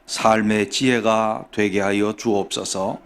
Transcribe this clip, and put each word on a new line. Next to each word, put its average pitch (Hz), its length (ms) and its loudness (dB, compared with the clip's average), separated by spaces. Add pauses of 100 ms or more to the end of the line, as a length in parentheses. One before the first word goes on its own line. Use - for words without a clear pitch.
삶의 107 640 2
지혜가 110 840 0
되게 101 300 0
하여 101 340 0
주옵소서. 101 920 -4